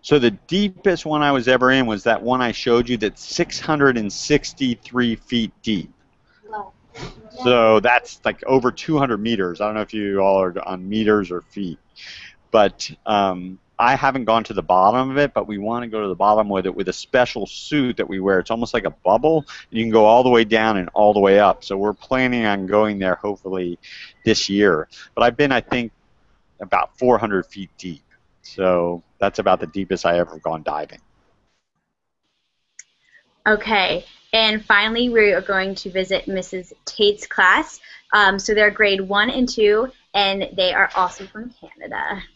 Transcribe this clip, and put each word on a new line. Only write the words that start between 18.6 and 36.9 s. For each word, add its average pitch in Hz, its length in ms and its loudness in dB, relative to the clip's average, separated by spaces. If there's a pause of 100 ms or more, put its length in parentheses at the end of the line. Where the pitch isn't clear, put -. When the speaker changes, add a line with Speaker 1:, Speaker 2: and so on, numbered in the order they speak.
Speaker 1:
like 110 120 -2
a 87 60 -2 (140)
bubble, 127 340 2
and - 400 -10
you 113 40 0
can 113 80 -2
go 110 140 6
all 117 180 6
the 127 80 4
way 117 140 6
down 110 320 2
and 90 180 -4
all 104 180 4
the 101 60 2
way 98 220 6
up. 98 240 4
So 98 120 -6
we're 101 160 -2
planning 123 520 -4
on 101 220 -2
going 104 340 0
there 92 160 0
hopefully 92 640 -8 (460)
this 107 240 0
year. 98 380 2 (300)
But 117 80 2
I've 120 120 2
been, 147 140 0
I 120 100 2
think, 120 300 -6 (680)
about 95 380 -2
four 123 200 2
hundred 104 280 -2
feet 98 320 -16
deep. 85 240 -14 (400)
So 87 600 -2 (160)
that's 101 220 -2
about 95 180 2
the 92 80 -8
deepest 92 400 -6
I 85 140 2
ever 82 180 -4
gone 80 240 -6
diving. 76 380 -8 (2500)
Speaker 3:
Okay, 208 580 0 (280)
and 220 320 0
finally 220 440 2
we 214 240 4
are 170 80 0
going 190 360 -4
to 190 140 -12
visit 190 380 -4
Missus 185 440 -8 (120)
Tate's 208 420 -2